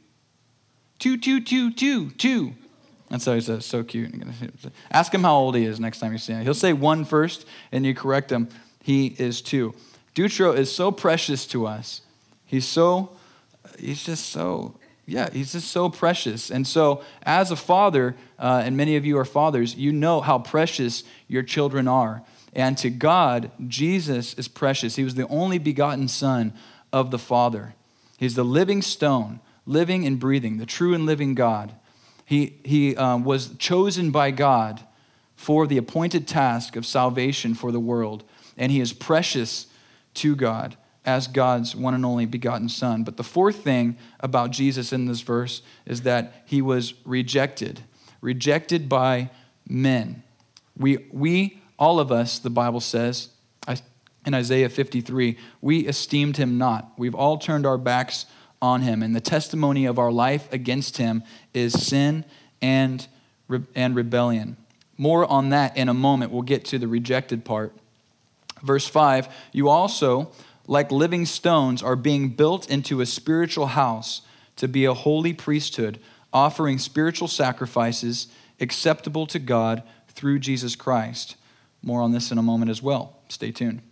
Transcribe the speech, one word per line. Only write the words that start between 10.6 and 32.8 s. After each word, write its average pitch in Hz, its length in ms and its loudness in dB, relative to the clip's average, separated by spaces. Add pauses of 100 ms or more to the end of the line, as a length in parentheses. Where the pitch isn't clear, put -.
so 185 200 0
precious 156 540 0
to 113 220 -4
us. 110 340 -10 (420)
He's 127 220 -2
so, 180 460 2 (680)
he's 147 260 -8
just 165 260 -8
so, - 500 -4 (260)
yeah, 120 260 -2
he's 135 200 -6
just 170 180 -6
so 180 200 0
precious. 165 600 -2
And 131 160 -2
so 147 380 2 (180)
as 180 300 2
a - 40 -2
father, 156 600 4 (240)
uh, 127 260 2
and 131 100 -2
many 151 200 2
of 143 100 0
you 147 140 2
are 131 60 0
fathers, 131 500 0
you 139 160 0
know 151 280 2
how 135 200 2
precious 131 640 -2 (240)
your 131 160 -2
children 135 440 0
are. 117 360 2 (280)
And 131 280 0
to 127 100 0
God, 131 640 2 (160)
Jesus 143 680 -2
is 123 140 -8
precious. 135 480 -2
He 139 80 -2
was 127 100 -2
the 127 140 -4
only 180 320 0
begotten 143 480 0
Son 123 440 0 (400)
of 131 200 0
the 120 80 -4
Father. 117 560 0 (420)
He's 127 160 -2
the 127 100 2
living 180 380 2
stone, 123 580 -2 (280)
living 170 360 2
and 135 160 0
breathing, 123 380 0
the 113 80 -8
true 175 300 0
and 160 100 0
living 143 300 0
God. 113 380 0 (520)
He, 143 380 0
he, 143 320 2